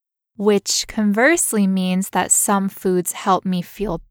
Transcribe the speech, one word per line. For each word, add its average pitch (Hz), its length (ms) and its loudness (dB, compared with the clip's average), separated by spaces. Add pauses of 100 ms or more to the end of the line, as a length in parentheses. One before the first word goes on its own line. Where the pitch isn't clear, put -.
(360)
which 202 540 0
conversely 214 760 2
means 185 420 0
that - 240 -2
some 196 340 0
foods 185 460 -2
help - 320 0
me 185 160 -2
feel 180 500 -8